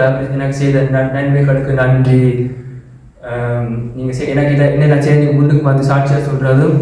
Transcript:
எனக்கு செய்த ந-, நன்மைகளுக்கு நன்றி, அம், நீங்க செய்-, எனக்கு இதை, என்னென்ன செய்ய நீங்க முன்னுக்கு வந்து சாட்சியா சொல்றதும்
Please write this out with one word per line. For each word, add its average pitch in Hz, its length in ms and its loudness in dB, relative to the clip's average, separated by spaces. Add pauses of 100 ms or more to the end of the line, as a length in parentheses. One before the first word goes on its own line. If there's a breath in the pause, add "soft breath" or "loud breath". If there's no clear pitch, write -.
(320)
எனக்கு 139 220 -4
செய்த 139 280 0
ந-, 131 300 -2
நன்மைகளுக்கு 139 600 0
நன்றி, 127 500 2 (1040)
அம், 120 680 -6
நீங்க 127 180 -6
செய்-, 139 160 -6
எனக்கு 143 260 0
இதை, 143 180 2
என்னென்ன 147 280 2
செய்ய 147 180 2
நீங்க 147 140 2
முன்னுக்கு 143 300 2
வந்து 139 200 2
சாட்சியா 139 380 0
சொல்றதும் 135 600 0